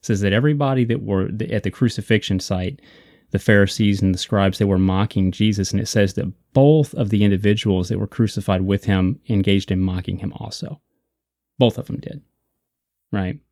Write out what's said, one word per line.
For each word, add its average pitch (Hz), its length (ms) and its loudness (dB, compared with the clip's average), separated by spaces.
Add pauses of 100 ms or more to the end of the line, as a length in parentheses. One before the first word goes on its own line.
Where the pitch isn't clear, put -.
says 101 160 0
that 98 100 2
everybody 135 520 2
that 113 180 -2
were 98 260 0
th-, 110 220 -6
at 110 140 -2
the 98 60 -2
crucifixion 107 720 0
site, 92 400 -4 (500)
the 95 80 -2
Pharisees 101 640 2
and 95 140 2
the 90 40 -6
scribes, 98 400 0
they 107 60 0
were 98 140 2
mocking 95 520 0
Jesus. 101 400 0
And 95 100 -2
it 117 60 -6
says 101 280 0
that 92 180 -6 (220)
both 147 400 4
of 104 160 -2
the 104 140 2
individuals 101 640 2
that 92 80 -2
were 101 80 -4
crucified 98 560 -2
with 98 220 -2
him 95 440 2
engaged 98 420 0
in 92 100 0
mocking 92 380 -4
him 101 180 -8
also. - 440 -12 (800)
Both 120 200 2
of - 80 -10
them - 140 -8
did, - 220 -16 (880)
right? 92 280 -4 (140)